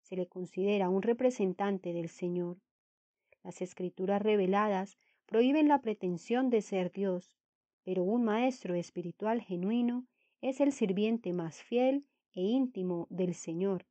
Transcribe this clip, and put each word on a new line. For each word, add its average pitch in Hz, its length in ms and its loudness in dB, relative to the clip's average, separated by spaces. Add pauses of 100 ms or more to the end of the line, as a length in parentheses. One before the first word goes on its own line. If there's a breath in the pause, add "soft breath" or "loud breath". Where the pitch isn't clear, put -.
Se - 160 -10
le 180 100 -2
considera 185 600 -2
un 190 120 2
representante 202 920 0
del 170 160 -4
Señor. 175 500 -4 (840 soft breath)
Las - 200 -10
escrituras 185 580 -4
reveladas 202 800 2 (280)
prohíben 277 420 4
la 285 120 4
pretensión 220 680 -2
de 226 100 4
ser 185 320 -2
Dios, 190 440 -4 (480)
pero 185 180 0
un 226 220 2
maestro 226 500 0
espiritual 175 680 -4
genuino 240 680 -2 (340)
es 262 200 -2
el 285 120 4
sirviente 208 600 0
más 165 300 -6
fiel 262 420 0 (300)
e 185 80 -4
íntimo 190 680 0
del 180 240 -2
Señor 180 560 -4